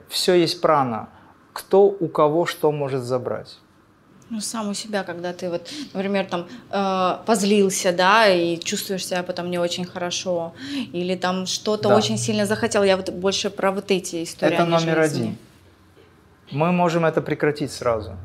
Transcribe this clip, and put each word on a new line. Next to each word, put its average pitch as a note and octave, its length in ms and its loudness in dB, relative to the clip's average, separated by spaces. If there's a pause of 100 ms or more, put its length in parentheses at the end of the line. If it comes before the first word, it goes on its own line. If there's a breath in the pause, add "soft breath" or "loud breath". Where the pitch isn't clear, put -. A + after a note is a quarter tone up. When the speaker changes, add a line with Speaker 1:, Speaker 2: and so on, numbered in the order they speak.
Speaker 1:
Все - 280 0
есть E3+ 260 2
прана. C3 480 2 (440 loud breath)
Кто G3 340 4
у F3+ 200 0
кого D#3 380 2
что D#3 260 0
может C#3 300 -4
забрать? A#2+ 560 -6 (720)
Speaker 2:
Ну, A3 120 -6
сам G#3+ 280 -6
у G3+ 40 -6
себя, G#3 300 -6
когда F3 300 -8
ты F3+ 160 -6
вот, E3+ 200 -6 (240 loud breath)
например, F#3+ 340 -2
там, F3 200 -6 (240 loud breath)
э, F#3+ 540 0
позлился, G3 680 2
да, F#3+ 360 6
и E3+ 300 4
чувствуешь F#3+ 500 -6
себя F3+ 160 -2
потом F3 260 -6
не F3+ 80 -2
очень F3 280 -2
хорошо, F3 680 -4 (400 loud breath)
или F3+ 220 -2
там F#3 320 -2
что-то G#3+ 420 -2
Speaker 1:
Да. G3+ 80 6
Speaker 2:
очень G#3+ 200 0
сильно G#3+ 280 -2
захотел. G#3+ 380 0
Я F#3+ 120 6
вот F#3 140 -4
больше F#3+ 400 -2
про F#3+ 220 -2
вот G3 200 -4
эти F3 320 -2
истории, E3+ 300 0
Speaker 1:
Это E3+ 100 2
Speaker 2:
они E3+ 140 2
же E3 80 2
Speaker 1:
номер D#3+ 200 4
Speaker 2:
извне. C#3 180 0
Speaker 1:
один. G#2+ 140 -4 (1120)
Мы D#3 200 0
можем F3 340 2
это D#3 160 2
прекратить D3 500 -2
сразу, A2 540 -4